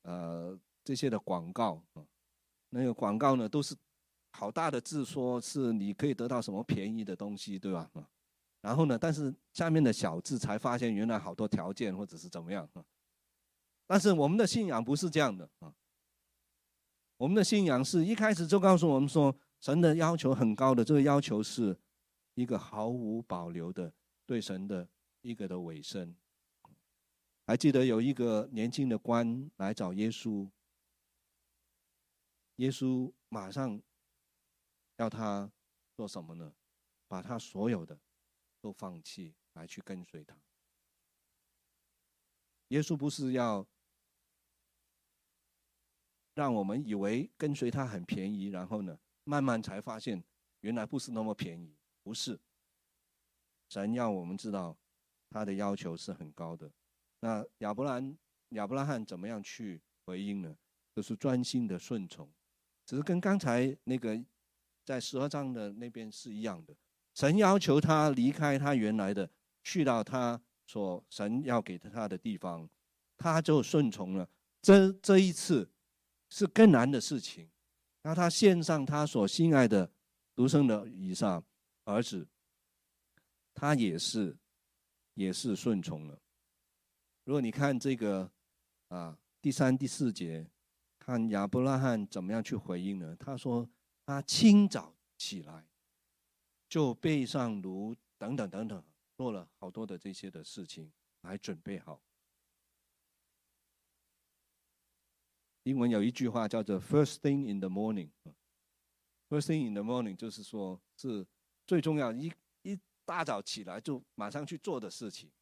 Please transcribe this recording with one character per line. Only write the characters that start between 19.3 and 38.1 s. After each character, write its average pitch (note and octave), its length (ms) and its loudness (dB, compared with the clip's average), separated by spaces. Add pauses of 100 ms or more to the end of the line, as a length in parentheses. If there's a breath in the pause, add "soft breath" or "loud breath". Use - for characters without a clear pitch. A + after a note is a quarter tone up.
神 D3 200 2
的 E3 140 8
要 E3 220 2
求 C3+ 180 2
很 A2 220 2
高 C3 180 6
的， A#2 100 4
这 B2+ 80 2
个 D3 100 8
要 C#3+ 180 6
求 A2+ 200 -2
是 G#2 380 -2 (560)
一 B2 100 -2
个 A#2 140 -2
毫 G#2+ 300 -6
无 A#2 340 -4
保 F2 280 -8
留 E2+ 220 -8
的 F2 220 -8 (320)
对 A#2+ 140 -2
神 F#2+ 260 -8
的 F#2 220 -6 (320)
一 B2 120 -14
个 G#2 140 -8
的 F2+ 140 -6
委 E2 200 -10
身。 E2+ 360 -10 (1300)
还 A2 100 2
记 D3 140 4
得 C3 160 4
有 A2+ 160 2
一 C3+ 100 2
个 A#2 380 0
年 A2 180 -2
轻 C3 200 -2
的 A2+ 100 0
官 A#2 500 -2 (100)
来 G2 140 -4
找 F#2+ 200 -6
耶 G#2 180 -2
稣， G2+ 400 -6 (2000)
耶 B2+ 120 0
稣 B2+ 440 -2 (160)
马 G2+ 240 -10
上 B2 280 -6 (1160)
要 A2+ 120 -4
他 G#2 400 -6 (480)
做 G#2+ 120 -10
什 F#2+ 120 -12
么 E2 140 -18
呢？ D#2+ 180 -16 (540)
把 F#2 160 -10
他 A#2 160 -10
所 G#2+ 320 -4
有 F2+ 160 -4
的 D2+ 100 -20 (640)